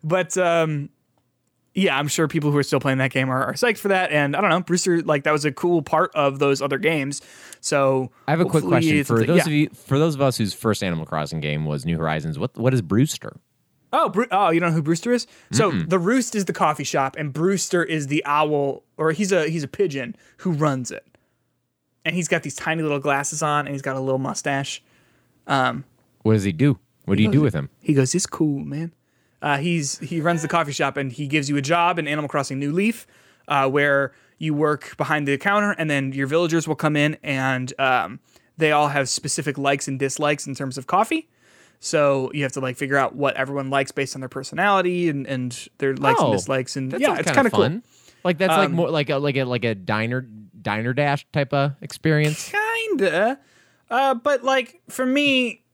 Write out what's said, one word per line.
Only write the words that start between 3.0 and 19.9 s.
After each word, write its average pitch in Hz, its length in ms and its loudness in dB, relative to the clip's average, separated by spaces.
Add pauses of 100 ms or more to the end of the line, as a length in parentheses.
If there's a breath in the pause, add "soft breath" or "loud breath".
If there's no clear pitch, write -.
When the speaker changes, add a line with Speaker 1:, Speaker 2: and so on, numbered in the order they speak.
Speaker 1:
game 131 180 0
are, 131 140 0
are - 120 -4
psyched 240 240 0
for 202 100 -4
that. 185 240 2
And 143 240 2
I 170 40 0
don't 202 100 4
know, 175 100 4
Brewster, 175 420 0
like, 151 220 0
that 151 80 4
was 147 120 0
a 151 60 2
cool 175 320 2
part 165 320 0
of 139 240 2
those 139 240 2
other 139 160 -2
games. 143 420 0 (400 loud breath)
So 135 520 0 (160)
Speaker 2:
I - 20 0
have 165 100 2
a 180 40 6
quick 165 180 2
Speaker 1:
hopefully - 80 -2
Speaker 2:
question 160 280 4
Speaker 1:
it's 139 100 0
Speaker 2:
for 117 80 4
Speaker 1:
something, 113 100 4
Speaker 2:
those 170 120 6
Speaker 1:
yeah. 165 80 4
Speaker 2:
of 156 60 0
you, 151 220 4
for - 240 -2
those 156 160 2
of 135 60 -4
us 135 160 2
whose 101 180 0
first 107 300 -2
Animal 82 220 -2
Crossing 78 340 -4
game 76 260 -2
was 73 180 -4
New 82 140 0
Horizons. 78 400 -2
What, 101 180 -6
what 127 160 2
is 120 100 2
Brewster? 107 540 0 (560)
Speaker 1:
Oh, 320 180 2
Bru-, 220 200 -2
oh, 190 200 2
you 170 100 2
don't 175 100 0
know 160 60 2
who 160 60 0
Brewster 165 300 0
is? 240 140 0 (240 soft breath)
So 196 220 2
Speaker 2:
Mm-mm. 165 180 -2
Speaker 1:
the 190 80 4
Roost 220 380 0
is 202 80 0
the 180 80 -4
coffee 151 320 0
shop, 135 340 0
and 151 140 -6
Brewster 175 500 0
is 156 240 -2
the 147 200 0
owl, 147 580 0 (120)
or 160 140 2
he's 190 220 0
a, 160 160 2
he's 160 160 -2
a 135 40 -8
pigeon 135 460 -4 (240 soft breath)